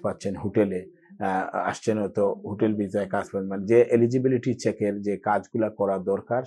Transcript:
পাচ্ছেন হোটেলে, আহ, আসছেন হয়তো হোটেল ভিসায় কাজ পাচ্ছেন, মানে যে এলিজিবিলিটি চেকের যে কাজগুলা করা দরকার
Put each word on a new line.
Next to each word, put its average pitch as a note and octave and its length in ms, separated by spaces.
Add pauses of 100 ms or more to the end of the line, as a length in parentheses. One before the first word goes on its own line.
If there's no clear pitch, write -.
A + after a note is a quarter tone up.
পাচ্ছেন G2+ 300 (100)
হোটেলে, G2 360 (480)
আহ, F#2 180 (260)
আসছেন G#2+ 300
হয়তো G2+ 220 (260)
হোটেল G#2+ 220 (100)
ভিসায় G2+ 340
কাজ G2 160
পাচ্ছেন, F#2+ 220
মানে G2 180
যে A#2 80 (160)
এলিজিবিলিটি B2 560 (120)
চেকের G#2 300 (120)
যে G2+ 80 (140)
কাজগুলা G#2+ 420 (100)
করা G2 160 (160)
দরকার A#2+ 360